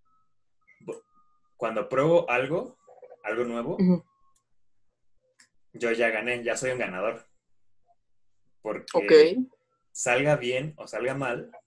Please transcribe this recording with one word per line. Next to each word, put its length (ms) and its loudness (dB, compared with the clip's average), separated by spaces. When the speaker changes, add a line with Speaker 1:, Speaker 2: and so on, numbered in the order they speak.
Speaker 1:
"Bu-, 220 -14
cuando 320 -4
pruebo 400 4
algo, 480 -2
algo 200 -4
nuevo, 320 -6
Speaker 2:
Ujú. 300 2
Speaker 1:
yo 180 -2
ya 200 2
gané, 320 -4
ya 120 -2
soy 160 -4
un 80 -6
ganador". 460 -6
Porque 760 4
Speaker 2:
Ok. 140 -4
Speaker 1:
salga 460 0
bien 400 -4
o 100 -16
salga 280 -6
mal, 360 -6